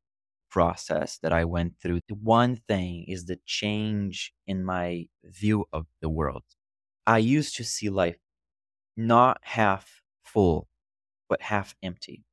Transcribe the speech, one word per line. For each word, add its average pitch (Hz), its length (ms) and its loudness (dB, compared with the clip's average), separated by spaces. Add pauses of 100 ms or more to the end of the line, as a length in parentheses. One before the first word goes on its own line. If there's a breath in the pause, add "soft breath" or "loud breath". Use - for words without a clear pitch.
(520)
process 85 680 -2
that 80 120 -2
I 85 140 4
went 85 360 -4
through, 87 280 -2
the 104 60 -8
one 113 420 4 (100)
thing 90 400 -4
is 87 180 -8
the 90 200 -8
change 104 880 -4 (120)
in 95 200 -4
my 87 400 -4 (180)
view 101 480 0
of 80 140 -6 (160)
the 80 80 -4
world. 76 340 -4 (640)
I 113 120 6
used 139 380 2
to 120 60 -8
see 104 260 -4
life 92 280 0 (800)
not 117 440 4
half - 600 -2 (200)
full, 87 460 2 (640)
but - 140 -2
half 101 380 -4
empty. - 520 -12